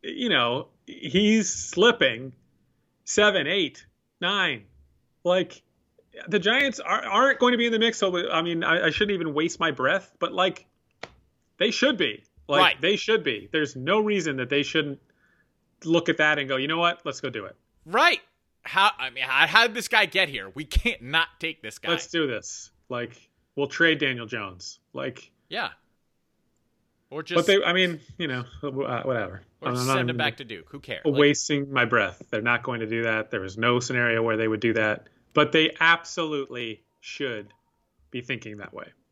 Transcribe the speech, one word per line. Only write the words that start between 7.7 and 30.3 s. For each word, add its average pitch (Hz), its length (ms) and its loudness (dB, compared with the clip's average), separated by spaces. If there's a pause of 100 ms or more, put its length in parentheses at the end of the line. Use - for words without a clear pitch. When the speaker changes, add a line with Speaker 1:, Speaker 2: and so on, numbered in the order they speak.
Speaker 1:
the 226 60 0
mix. 226 200 2
So, 180 300 0
I 165 140 0
mean, 170 220 -2
I, 165 220 2
I 160 40 4
shouldn't 202 240 0
even 165 200 -4
waste 160 260 -2
my 165 100 0
breath, 143 480 -2
but, 170 140 -4
like, 185 340 -2 (920)
they 214 120 2
should 262 260 2
be. 143 280 -4 (240)
Like, 143 120 4
Speaker 2:
Right. 180 200 4
Speaker 1:
they 190 160 2
should 214 260 0
be. 117 300 -4
There's 147 240 -2
no 160 240 0
reason 185 380 -2
that 127 120 -4
they 143 140 0
shouldn't 147 340 -4 (840)
look 165 240 2
at 160 80 0
that 151 240 4
and 135 80 -4
go, 135 80 -2
"You 135 100 -2
know 160 120 -2
what? 170 260 0
Let's 139 160 -8
go 131 100 -6
do 110 140 -10
it." - 100 -16 (320)
Speaker 2:
Right. 285 340 2 (420)
How, 196 360 2
I 131 120 -6
mean, 127 140 -4
how, 135 220 4
how 214 200 6
did 220 100 -2
this 240 120 -8
guy 214 180 4
get 180 240 0
here? 101 240 -8
We 151 100 -10
can't - 380 -2
not 156 260 -2 (100)
take 165 220 -8
this 110 180 -14
guy. - 120 -8
Speaker 1:
Let's - 160 -4
do 165 200 -2
this. - 440 -10 (180)
Like, 120 400 -10 (280)
we'll 143 100 -2
trade 160 320 2
Daniel 131 260 -2
Jones. 101 540 -12 (160)
Like, 135 360 -10 (200)
Speaker 2:
Yeah. 185 180 -6 (1400)
Or 147 100 -10
Speaker 1:
but 156 60 -10
Speaker 2:
just 170 200 0
Speaker 1:
they, 196 160 4
I 175 120 0
mean, 180 260 0 (160)
you 170 100 -4
know, 127 180 -4 (180)
wh-, 139 260 -6
uh, 123 140 -4
whatever. 98 400 -4 (180)
Speaker 2:
Or - 80 -6
Speaker 1:
I'm 123 60 -4
Speaker 2:
just 127 120 -2
Speaker 1:
not 135 120 2
Speaker 2:
send - 20 0
him 123 160 -2
Speaker 1:
even - 0 -
Speaker 2:
back 147 220 -4